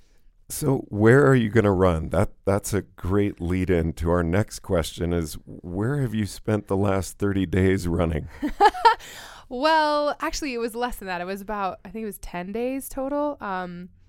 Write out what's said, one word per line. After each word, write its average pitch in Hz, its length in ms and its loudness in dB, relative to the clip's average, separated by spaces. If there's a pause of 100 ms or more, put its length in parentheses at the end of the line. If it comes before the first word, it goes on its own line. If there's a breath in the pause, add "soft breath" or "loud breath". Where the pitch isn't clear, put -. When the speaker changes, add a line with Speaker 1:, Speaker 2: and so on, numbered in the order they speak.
(480)
Speaker 1:
So 135 300 0 (100)
where 113 380 6
are 135 80 6
you 113 160 2
gonna 104 220 6
run? 90 360 2
That, 90 220 2 (140)
that's 98 280 0
a 95 100 0
great 101 580 -2
lead 90 300 0
in 82 240 2
to 82 160 -2
our 87 120 4
next 87 380 0
question 87 520 -2
is, 82 220 -2 (100)
where 107 560 -6
have 113 140 -2
you 107 120 0
spent 107 400 -2
the 95 100 0
last 98 420 0
thirty 95 280 0
days 92 400 2
running? 82 420 -2 (140)
Speaker 2:
<laughs> - 1080 0
Well, 294 680 2
actually, 294 340 -6
it 233 40 -6
was 226 160 -4
less 240 220 -4
than 196 100 -12
that. 180 140 -6
It 175 60 -6
was 196 160 -8
about, 196 420 -6
I 196 60 -16
think 220 140 -10
it - 20 -8
was 196 120 -10
ten 180 320 -10
days 254 380 -6
total, 285 520 -4
um, 185 500 -8 (180)